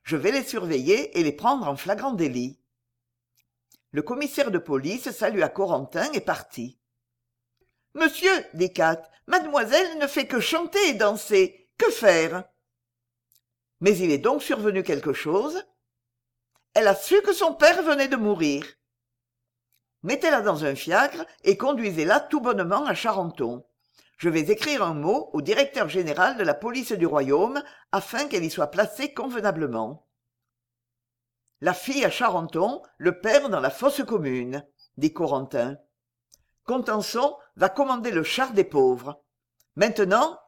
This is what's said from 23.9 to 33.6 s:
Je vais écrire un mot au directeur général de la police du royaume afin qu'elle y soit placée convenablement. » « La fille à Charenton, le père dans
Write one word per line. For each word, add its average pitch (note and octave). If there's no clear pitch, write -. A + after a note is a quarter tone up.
Je E3
vais D#3+
écrire B3
un E3
mot E3
au D#3
directeur A3
général F3
de G#3+
la D3
police A#3
du E3+
royaume D3+
afin A#3+
qu'elle F#3
y D#3+
soit D3+
placée G#3+
convenablement. » « D#3+
La F3
fille C4+
à F3
Charenton, F#3
le F3
père C4+
dans F3